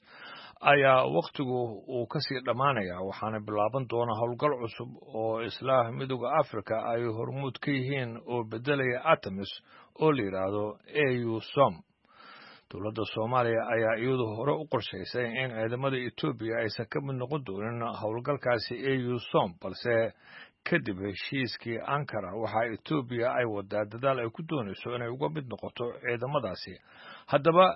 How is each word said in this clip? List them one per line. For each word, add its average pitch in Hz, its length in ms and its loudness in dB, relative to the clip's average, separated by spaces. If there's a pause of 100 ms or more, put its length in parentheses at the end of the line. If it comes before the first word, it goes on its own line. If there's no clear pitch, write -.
(600)
ayaa 135 460 8
waqtigu 135 540 0 (260)
uu 120 220 -2
ka - 120 -2
sii 135 220 -4
dhammaanayaa, 117 600 2
waxaana 104 380 -4
bilaaban 107 480 0
doona 117 280 0
howlgal 120 420 0
cusub 120 320 -6 (240)
oo 110 280 0
isla 123 500 2
midowga 131 380 -4 (100)
Afrika 110 440 0
ay 117 220 0
hormuud 123 540 -4
ka - 120 0
yihiin 131 520 -2
oo 120 200 0
beddelaya 123 580 0
Artemis 98 500 0 (440)
oo 156 160 4
la 131 120 2
yiraahdo 98 400 0 (300)
A 147 120 4 (180)
U 113 180 0
som. 127 320 4 (920)
Dowladda 110 400 -4
Soomaaliya 117 580 2
ayaa 113 340 2
iyadu 127 280 2
hore 113 260 0
u - 160 -2
qorshaysay 117 600 -2 (120)
in 131 120 -2
ciidamada 123 460 -2
Ethiopia 117 600 -4
aysan 113 320 -2
ka - 120 -2
mid 139 140 -4
noqon 131 300 -4
doonin 107 340 -4 (160)
howlgalkaasi 120 800 -2
A 135 180 0 (100)
U 123 160 0
som, 117 360 2
balse 98 400 -2 (680)
kadib 120 360 0
heshiiskii 113 840 -4
Ankara, 113 540 -2
waxa 113 300 0
Ethiopia 120 680 -2
ay 127 160 2
wadaa 104 400 -2
dadaal 127 320 0
ay 117 100 -2
ku 165 140 -8
doonayso 117 480 -4
inay 123 160 -4
uga 139 220 -2
mid 156 180 -6
noqoto 113 380 -8 (140)
ciidamadaasi. 120 760 -2 (540)
Haddaba, 160 380 8 (100)